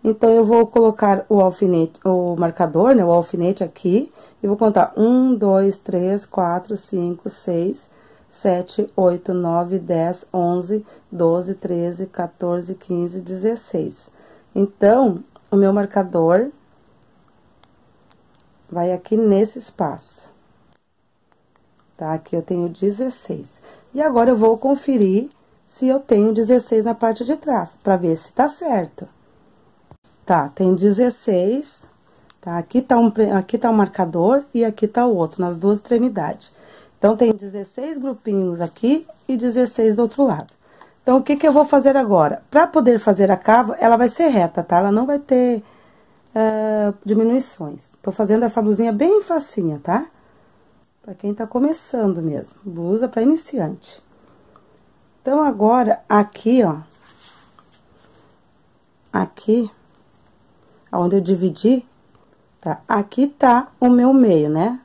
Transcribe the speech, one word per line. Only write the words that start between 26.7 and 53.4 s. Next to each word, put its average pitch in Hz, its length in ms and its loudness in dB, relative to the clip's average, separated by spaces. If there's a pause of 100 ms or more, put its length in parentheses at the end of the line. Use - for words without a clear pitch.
na 233 100 -2
parte 226 300 -2
de 277 100 -2
trás, 254 480 -6
pra 190 140 2
ver 170 180 -2
se - 160 -12
tá 269 160 0
certo. 269 580 -6 (1200)
Tá, 156 220 0
tem 185 260 0
dezesseis, 202 1120 -2 (540)
tá? 170 180 -8
Aqui 170 240 -2
tá 254 160 2
um 233 140 4
pre-, 214 200 0
aqui 196 260 -2
tá 233 120 -2
um 226 40 2
marcador 196 800 0
e 233 100 0
aqui 214 240 -2
tá 240 180 0
o 240 80 2
outro, 170 280 -4
nas 175 160 -4
duas 196 220 0
extremidades. 220 760 -4 (440)
Então, 214 200 2
tem 226 180 2
dezesseis 202 600 -12
grupinhos 196 640 -4
aqui 247 440 -2 (220)
e 262 80 -2
dezesseis 233 580 0
do 233 100 0
outro 254 220 0
lado. 160 280 -4 (500)
Então, 254 140 4
o 262 40 4
que 285 140 0
que 285 100 -2
eu 302 60 6
vou 294 140 6
fazer 277 320 4
agora? 180 520 2
Pra 311 160 4
poder 247 320 2
fazer 196 320 2
a 196 60 4
cava, 220 400 2
ela 233 220 4
vai 240 100 2
ser 330 220 0
reta, 180 340 0
tá? 175 140 2
Ela 196 140 2
não 220 140 0
vai 285 140 -2
ter, 247 420 0 (720)
eh, 214 600 -2 (100)
diminuições. 220 960 -4
Tô 190 120 -8
fazendo 220 320 0
essa 226 160 -2
blusinha 214 320 0
bem 349 280 2
facinha, 180 600 -6
tá? 240 240 -4 (920)
Pra 196 140 -18
quem 208 180 -6
tá 214 140 -8
começando 240 760 -2
mesmo. 147 420 -8
Blusa 190 440 -4
pra 226 160 -4
iniciante. 269 800 -4 (1160)